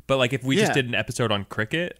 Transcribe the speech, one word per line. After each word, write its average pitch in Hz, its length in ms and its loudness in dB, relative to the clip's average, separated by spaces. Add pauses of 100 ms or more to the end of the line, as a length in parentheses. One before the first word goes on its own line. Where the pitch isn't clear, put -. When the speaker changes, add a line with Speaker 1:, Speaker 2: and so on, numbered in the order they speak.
Speaker 1:
But, 135 100 2
like, 127 160 2
if 120 100 -4
we 135 140 2
just 202 140 4
Speaker 2:
Yeah. - 20 0
Speaker 1:
did 131 140 0
an 117 80 -4
episode 110 360 -2
on 101 140 0
cricket, 160 540 -4